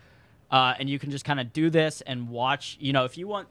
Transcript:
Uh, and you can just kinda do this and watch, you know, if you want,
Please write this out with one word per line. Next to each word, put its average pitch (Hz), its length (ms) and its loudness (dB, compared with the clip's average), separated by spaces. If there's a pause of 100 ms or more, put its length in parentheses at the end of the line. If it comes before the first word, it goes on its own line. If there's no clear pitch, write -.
(500)
Uh, 127 280 6
and 135 100 -4
you 139 100 -2
can 143 120 -6
just 139 160 -6
kinda 139 180 0
do 156 240 0
this 156 320 2
and 123 300 -8
watch, 127 500 -2
you 139 140 -2
know, 131 100 6
if 127 140 -8
you 185 100 -10
want, 196 220 -8